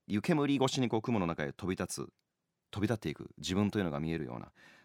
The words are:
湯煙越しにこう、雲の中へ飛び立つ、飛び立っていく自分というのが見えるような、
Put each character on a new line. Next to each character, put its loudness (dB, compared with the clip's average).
湯 0
煙 4
越 4
し 0
に 2
こ 2
う、 0
雲 0
の 2
中 -2
へ -4
飛 -4
び 0
立 -4
つ、 -18
飛 -6
び 4
立 2
っ -2
て -4
い -2
く -12
自 -4
分 4
と 0
い 2
う 2
の -2
が -2
見 0
え 0
る -4
よ -8
う -10
な、 -14